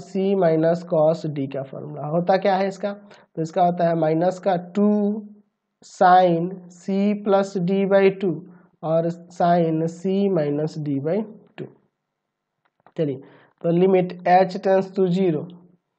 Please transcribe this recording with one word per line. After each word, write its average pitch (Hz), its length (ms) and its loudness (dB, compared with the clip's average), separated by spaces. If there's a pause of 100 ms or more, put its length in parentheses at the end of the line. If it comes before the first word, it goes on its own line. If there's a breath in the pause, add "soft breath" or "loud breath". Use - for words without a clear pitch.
c 190 180 -2 (180)
minus 165 400 2
cos 160 480 0
d 139 220 -6
का 135 100 -8
फॉर्मूला। 147 440 -14
होता 175 300 0
क्या 190 180 0
है 190 120 -2
इसका? 202 240 -8 (440 loud breath)
तो 165 60 -6
इसका 160 220 -2
होता 175 240 0
है 170 80 0
माइनस 165 440 0
का 190 160 -2
टू 202 340 -2 (960)
sin 180 680 4 (280)
c 196 180 -4 (260)
plus 196 320 0 (140)
d 196 100 0 (140)
by 196 100 4 (180)
टू 185 120 -2 (500 loud breath)
और 165 260 0
sin 170 680 0 (140)
c 190 240 -2 (180)
minus 151 440 -2
d 143 280 -4
by 202 160 -2 (340)
टू। - 80 -10 (1300)
चलिए, 143 180 -4 (480 soft breath)
तो 170 160 0
limit 180 340 2 (160)
h 185 380 4
tends 190 320 2
to 190 80 2
zero, 175 380 0 (540)